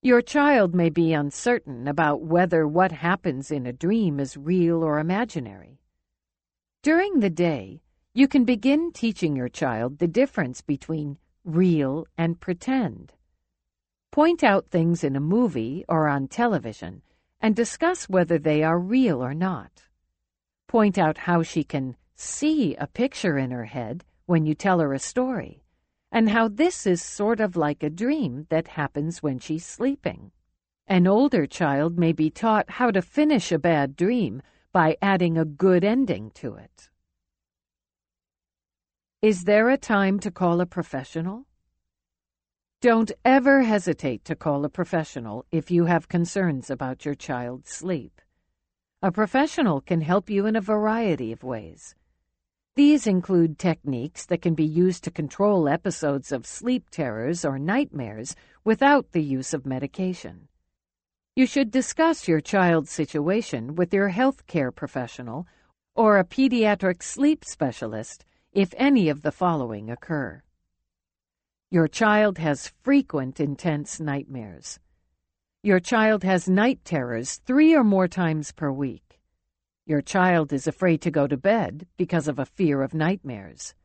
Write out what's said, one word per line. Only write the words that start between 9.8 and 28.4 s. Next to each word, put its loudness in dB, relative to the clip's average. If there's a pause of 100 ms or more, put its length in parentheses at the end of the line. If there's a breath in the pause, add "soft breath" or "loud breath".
the 0
difference -2
between -6 (260)
real 2 (100)
and -2
pretend. -4 (1000)
Point 2
out 2
things 0
in -2
a -2
movie -2
or 2
on -2
television -4 (380)
and 2
discuss -2
whether 2
they 0
are 2
real 0
or -6
not. -6 (840)
Point 4
out 2
how 2
she -2
can -6 (180)
see -2
a -6
picture -2
in -2
her -8
head -10 (220)
when 2
you 0
tell 2
her 0
a -4
story, -6 (460)
and 2
how 2
this 0
is 0
sort -2
of -2
like -2
a -4
dream -4